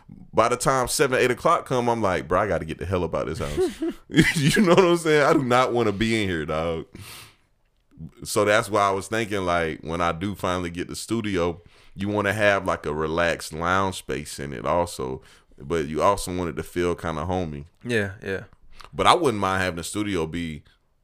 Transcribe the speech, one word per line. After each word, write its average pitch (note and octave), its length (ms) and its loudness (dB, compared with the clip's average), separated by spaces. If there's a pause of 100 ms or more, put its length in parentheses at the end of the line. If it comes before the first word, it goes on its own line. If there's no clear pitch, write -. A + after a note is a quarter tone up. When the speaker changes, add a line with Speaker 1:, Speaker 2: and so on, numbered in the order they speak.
(320)
Speaker 1:
by A2+ 160 4
the B2 80 0
time C3 320 0
seven, C3 320 2
eight B2 100 4
o'clock D#3+ 360 0
come, A#2+ 220 0
I'm A#2 140 2
like, F2 240 0
"Bro, F2+ 140 2
I G#2+ 80 0
gotta D#2+ 160 -2
get D#2 140 -8
the E2 80 -8
hell F2+ 180 -2
up E2 100 -4
out B1+ 140 -4
of D#2 100 -6
this - 0 -
house." C4 560 -4 (140)
<laughs> - 280 4
You D#3 260 2
know E3+ 120 6
what F#3 100 8
I'm F3 120 4
saying? D#3 260 4
I D3+ 100 4
do C#3+ 100 2
not B2 300 4
wanna A#2 200 2
be A2 300 0
in G2 60 0
here, E2 180 -2
dog. D#2+ 400 -4 (1400)
So G#2 200 2
that's G#2+ 260 4
why G#2 120 4
I G2 80 4
was G2 180 -2
thinking, G#2+ 360 -2
like, E2+ 380 0
when E2 180 -4
I E2+ 120 2
do F#2 220 -6
finally F2+ 360 -4
get E2+ 180 -8
the D#2+ 80 -12
studio, F#2 640 -4 (340)
you G2 140 -6
wanna G#2 240 0
have, G2+ 340 2
like, E2 200 -2
a D2+ 80 -2
relaxed D#2 580 -2
lounge F#2 440 0
space C#2+ 440 -8
in C#2+ 120 -8
it A#1 140 -10
also, C#2+ 560 -2 (360)
but D2+ 280 -2
you D2+ 160 -4
also F#2+ 320 2
want F2+ 160 -2
it D2 60 -8
to D#2+ 80 -4
feel F2 300 -2
kinda D#2+ 300 -6
homey. E2 420 -4 (180)
Speaker 2:
Yeah, G#2+ 280 -2 (120)
yeah. F#2+ 200 -6 (480)
Speaker 1:
But F#2 140 0
I A#2+ 80 10
wouldn't C3+ 260 2
mind F#2+ 220 0
having F2+ 140 -2
the E2+ 80 -6
studio G2+ 420 -2
be D#2+ 360 -8 (420)